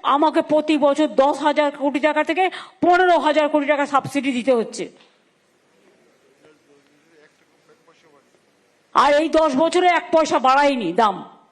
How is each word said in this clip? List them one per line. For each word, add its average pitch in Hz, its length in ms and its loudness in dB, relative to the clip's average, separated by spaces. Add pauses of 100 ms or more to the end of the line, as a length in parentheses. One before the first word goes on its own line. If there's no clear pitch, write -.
(160)
আমাকে 311 260 0 (100)
প্রতি 302 240 0 (100)
বছর 285 220 2 (160)
দশ 294 120 2 (120)
হাজার 294 220 0 (140)
কোটি 277 240 -2
টাকা 302 220 0
থেকে 349 140 0 (400)
পনেরো 359 320 4 (100)
হাজার 302 280 2
কোটি 285 200 0
টাকা 285 200 0
সাবসিডি 269 460 -2
দিতে 254 200 0
হচ্ছে, 190 260 -8 (4000)
আর 285 80 2 (100)
এই 320 60 -2 (120)
দশ 311 120 2 (120)
বছরে 359 240 0 (120)
এক 311 140 -10
পয়সা 320 240 2 (100)
বাড়ায়নি 262 420 2 (120)
দাম। 202 140 2 (360)